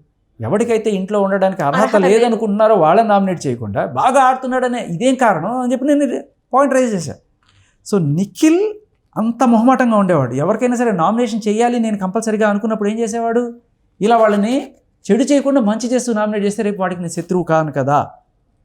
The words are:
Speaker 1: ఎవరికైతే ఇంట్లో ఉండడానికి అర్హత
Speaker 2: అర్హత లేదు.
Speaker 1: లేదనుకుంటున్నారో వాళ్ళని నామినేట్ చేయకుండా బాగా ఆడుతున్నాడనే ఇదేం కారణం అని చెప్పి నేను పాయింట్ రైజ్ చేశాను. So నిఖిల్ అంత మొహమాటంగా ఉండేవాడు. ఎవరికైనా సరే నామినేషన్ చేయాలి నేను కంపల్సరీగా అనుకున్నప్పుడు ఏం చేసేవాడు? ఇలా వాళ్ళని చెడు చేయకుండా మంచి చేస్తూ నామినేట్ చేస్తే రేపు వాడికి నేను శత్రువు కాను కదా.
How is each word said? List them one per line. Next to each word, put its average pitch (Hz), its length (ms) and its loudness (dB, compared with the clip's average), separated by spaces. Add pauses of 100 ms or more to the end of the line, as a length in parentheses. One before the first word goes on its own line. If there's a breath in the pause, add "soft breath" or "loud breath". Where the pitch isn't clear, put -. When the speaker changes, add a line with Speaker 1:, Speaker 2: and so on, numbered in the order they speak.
(400)
Speaker 1:
ఎవరికైతే 220 500 -2
ఇంట్లో 196 320 -2
ఉండడానికి 190 400 0
అర్హత 147 200 0
Speaker 2:
అర్హత 220 140 2
లేదు. 196 220 4
Speaker 1:
లేదనుకుంటున్నారో 220 560 2
వాళ్ళని 190 340 4
నామినేట్ 190 380 0
చేయకుండా 120 400 -4
బాగా 208 360 2
ఆడుతున్నాడనే 254 680 -2
ఇదేం 233 240 0
కారణం 220 460 0
అని 247 120 -4
చెప్పి 262 140 -4
నేను 285 360 0 (320)
పాయింట్ 269 200 2
రైజ్ 254 200 0
చేశాను. 156 240 -6 (760)
So 151 200 0
నిఖిల్ 311 600 0 (420)
అంత 233 280 -2
మొహమాటంగా 240 520 4
ఉండేవాడు. 160 380 2
ఎవరికైనా 214 420 0
సరే 233 160 0
నామినేషన్ 208 560 0
చేయాలి 240 300 0
నేను 220 200 -2
కంపల్సరీగా 214 500 -2
అనుకున్నప్పుడు 208 400 -2
ఏం 220 100 -4
చేసేవాడు? 233 560 -2 (460)
ఇలా 226 160 4
వాళ్ళని 220 560 2 (380)
చెడు 233 120 2
చేయకుండా 277 380 2
మంచి 226 320 -2
చేస్తూ 240 200 -2
నామినేట్ 214 320 -2
చేస్తే 202 180 -2
రేపు 202 180 -4
వాడికి 180 200 -4
నేను 170 120 -8
శత్రువు 175 300 -2
కాను 160 300 0
కదా. 139 380 0 (540)